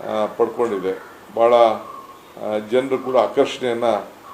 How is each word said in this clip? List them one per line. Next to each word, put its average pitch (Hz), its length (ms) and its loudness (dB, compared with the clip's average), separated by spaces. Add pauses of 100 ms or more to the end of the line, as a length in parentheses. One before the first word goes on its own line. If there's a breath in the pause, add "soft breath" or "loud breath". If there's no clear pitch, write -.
ಆ, 107 160 -2
ಪಡ್ಕೊಂಡಿದೆ. 110 680 -2 (420)
ಭಾಳ, 117 180 4
ಆ, 107 1040 0 (140)
ಜನರು 131 260 0
ಕೂಡ 127 200 -2
ಆಕರ್ಷಣೆಯನ್ನು 117 1040 0 (120)